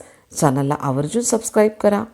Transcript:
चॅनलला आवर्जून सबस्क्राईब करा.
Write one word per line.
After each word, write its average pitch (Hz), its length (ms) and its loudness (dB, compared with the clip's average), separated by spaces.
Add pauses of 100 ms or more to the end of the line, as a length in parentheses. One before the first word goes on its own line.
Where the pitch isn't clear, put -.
(420)
चॅनलला 139 380 2
आवर्जून 147 440 -2
सबस्क्राईब 214 480 0 (100)
करा. 208 220 0 (100)